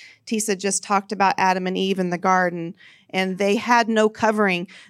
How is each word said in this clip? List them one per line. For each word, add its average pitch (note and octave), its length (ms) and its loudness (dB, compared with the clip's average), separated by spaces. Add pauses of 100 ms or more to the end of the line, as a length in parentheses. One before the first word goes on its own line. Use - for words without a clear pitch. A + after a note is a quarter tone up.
(260)
Tisa G#3 320 -4
just G3 240 -4
talked G3 300 -2
about G3 260 2
Adam F#3 300 0
and F#3 100 -4
Eve F#3+ 220 -2
in F3+ 100 -2
the F3 80 -4
garden, F3+ 560 0 (340)
and F#3+ 300 -4
they G3+ 180 2
had A#3 320 2
no G#3+ 200 2
covering. G#3 580 0 (240)